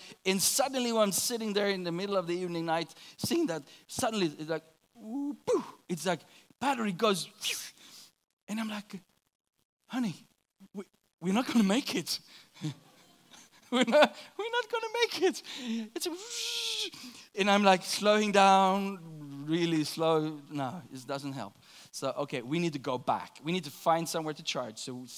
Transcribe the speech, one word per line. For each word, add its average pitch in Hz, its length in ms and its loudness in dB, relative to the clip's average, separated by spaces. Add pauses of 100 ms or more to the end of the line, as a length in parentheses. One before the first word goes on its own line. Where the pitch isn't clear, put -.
(260)
and 190 160 2
suddenly 262 500 2
when 220 120 4
I'm 196 80 2
sitting 220 400 -2
there 202 160 2
in 190 160 -2
the 170 80 -2
middle 196 240 -2
of 180 100 0
the 175 80 -2
evening 170 320 -4
night, 165 260 -2 (260)
seeing 330 280 0
that 160 160 -4 (240)
suddenly 214 500 -2
it's 156 140 -8
like, 160 140 -4 (320)
ooh, 254 400 -6 (100)
poof, 403 180 2 (240)
it's 170 180 -6
like 180 160 0 (380)
battery 240 300 0
goes, 190 380 2 (1200)
and 208 100 -6
I'm 220 100 -4
like, 202 320 -10 (840)
"Honey, 226 300 -2 (580)
we, 196 80 -8 (380)
we're 185 140 0
not 254 120 2
gonna 226 160 4
make 214 320 2
it." - 240 -2 (420)
<laughs> 147 140 -6 (1000)
We're 247 140 4
not, 294 300 6 (200)
we're 427 140 -6
not 466 220 -2
gonna 453 280 -4
make 415 220 0
it. 339 200 2 (520)
It's - 120 -6
a 349 40 -4
whoosh. 453 800 -6 (460)
And 190 120 2
I'm, 202 140 6
like, 190 220 6
slowing 208 480 2
down, 196 680 6 (480)
really 165 380 2
slow. 160 560 0 (100)
No, 143 320 -6 (100)
it 131 140 -14
doesn't 139 280 -6
help. 104 200 -8 (380)
So, 135 260 -4
okay, 139 240 -4
we 139 160 -2
need 170 140 0
to 143 80 -6
go 127 180 -2
back. 110 460 -4
We 160 80 -4
need 180 100 -2
to 143 80 -12
find 165 380 2
somewhere 156 260 -4
to 165 80 -16
charge. 123 360 -6
So, 127 280 -10 (120)